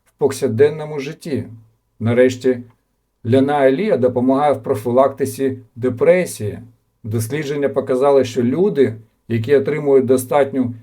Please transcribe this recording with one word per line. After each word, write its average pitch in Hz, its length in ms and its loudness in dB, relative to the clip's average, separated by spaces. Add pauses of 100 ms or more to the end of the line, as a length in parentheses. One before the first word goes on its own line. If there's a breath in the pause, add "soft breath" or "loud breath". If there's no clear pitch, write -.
в - 120 -20
повсякденному 147 800 0
житті. 135 440 -8 (560)
Нарешті, 123 600 2 (640)
ляна 135 420 2
олія 170 300 0
допомагає 131 560 2
в 117 100 -6
профілактиці 127 960 -2 (180)
депресії. 123 840 0 (440)
Дослідження 135 640 -4
показали, 131 560 2
що 120 180 -2
люди, 139 500 0 (340)
які 117 280 0
отримують 139 500 2
достатню 131 760 0